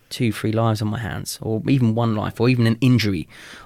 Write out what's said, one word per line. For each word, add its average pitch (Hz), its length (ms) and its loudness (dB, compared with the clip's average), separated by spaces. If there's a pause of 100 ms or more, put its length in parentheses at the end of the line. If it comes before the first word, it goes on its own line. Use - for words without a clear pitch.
two, 117 220 -2
three 110 200 -2
lives 110 300 2
on 107 60 -2
my 107 120 -4
hands, - 420 -8
or 110 260 -4
even 123 280 4
one 113 200 0
life, 98 260 -4
or 120 80 4
even 123 160 2
an 113 160 2
injury, 104 480 2 (360)